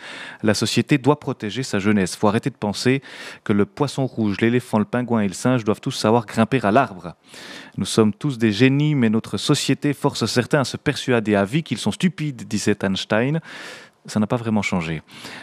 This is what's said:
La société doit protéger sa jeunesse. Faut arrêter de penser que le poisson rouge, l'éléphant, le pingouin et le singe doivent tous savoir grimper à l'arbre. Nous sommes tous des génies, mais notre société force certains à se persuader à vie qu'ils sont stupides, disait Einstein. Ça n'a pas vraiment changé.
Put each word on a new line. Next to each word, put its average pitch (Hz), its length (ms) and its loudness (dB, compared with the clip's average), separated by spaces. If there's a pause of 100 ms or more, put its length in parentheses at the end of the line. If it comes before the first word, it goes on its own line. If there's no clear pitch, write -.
(420)
La 107 140 2
société 120 420 2
doit 139 220 2
protéger 113 420 -6
sa 104 160 -4
jeunesse. 98 380 2
Faut - 120 0
arrêter 104 220 0
de - 60 -6
penser 127 480 -2 (400)
que 107 100 0
le 101 140 4
poisson 135 400 -2
rouge, 104 340 -2
l'éléphant, 117 380 2
le 101 60 2
pingouin 117 360 -2
et 101 60 0
le 90 80 -6
singe 123 280 0
doivent 104 160 0
tous 135 120 -6
savoir 117 340 2
grimper 113 380 0
à 98 80 4
l'arbre. 98 420 0 (640)
Nous 98 80 -4
sommes 107 260 4
tous 131 280 -6
des 113 120 4
génies, 135 440 4
mais 117 160 4
notre 110 260 -2
société 143 560 0
force - 320 -2
certains 127 360 0
à 120 40 0
se - 120 -8
persuader 117 580 0
à 98 100 4
vie 131 160 -2
qu'ils 120 160 -6
sont - 140 -2
stupides, 143 560 -4
disait 107 340 0
Einstein. 110 580 0 (680)
Ça - 120 -2
n'a 107 60 2
pas 127 120 -2
vraiment 110 260 0
changé. 82 400 -4 (400)